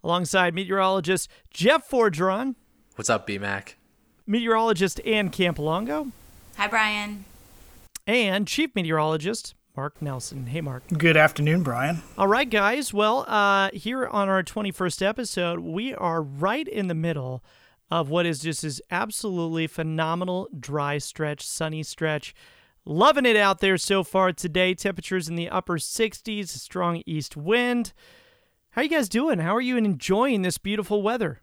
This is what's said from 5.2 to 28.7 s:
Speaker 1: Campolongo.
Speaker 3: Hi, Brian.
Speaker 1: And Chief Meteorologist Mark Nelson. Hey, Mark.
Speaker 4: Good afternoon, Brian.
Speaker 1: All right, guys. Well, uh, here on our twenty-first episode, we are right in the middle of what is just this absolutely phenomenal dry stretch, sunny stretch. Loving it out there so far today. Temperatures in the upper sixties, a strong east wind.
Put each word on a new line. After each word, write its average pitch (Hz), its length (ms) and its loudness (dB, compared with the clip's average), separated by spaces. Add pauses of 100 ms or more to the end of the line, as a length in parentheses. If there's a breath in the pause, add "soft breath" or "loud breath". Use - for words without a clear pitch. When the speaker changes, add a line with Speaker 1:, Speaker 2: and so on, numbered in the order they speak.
Speaker 1:
Campolongo. 190 800 -2 (460)
Speaker 3:
Hi, 208 100 0
Brian. 208 600 -2 (800)
Speaker 1:
And 208 420 0
Chief 294 260 -2
Meteorologist 160 800 -2 (220)
Mark 139 240 -8
Nelson. 131 460 -8
Hey, 151 160 -6
Mark. 131 220 -8 (120)
Speaker 4:
Good 156 220 6
afternoon, 156 440 4
Brian. 143 400 -2 (140)
Speaker 1:
All 196 100 2
right, 240 220 4
guys. 220 460 0
Well, 214 340 2
uh, 196 460 4
here 254 320 -4
on 202 240 0
our 190 120 2
twenty-first 190 600 -4
episode, 190 560 -2
we 170 360 -4
are 165 280 0
right 180 440 -2
in 202 220 -4
the 170 60 -2
middle 147 500 -4 (460 soft breath)
of 160 180 0
what 170 160 2
is 160 140 0
just 151 240 -4
this 139 180 -6 (100)
absolutely 175 760 -2
phenomenal 165 840 -4 (100)
dry 143 380 -4
stretch, 147 500 -6
sunny 156 360 -6
stretch. 151 520 -4 (500 soft breath)
Loving 247 420 4
it 226 100 6
out 196 220 4
there 190 180 4
so 196 260 2
far 185 300 2
today. 185 400 0
Temperatures 180 560 -4
in 170 60 -6
the 170 160 -4
upper 180 280 -2
sixties, 214 760 -4
a 127 40 -12
strong 170 460 -4
east 156 320 -6
wind. 240 560 0 (800 soft breath)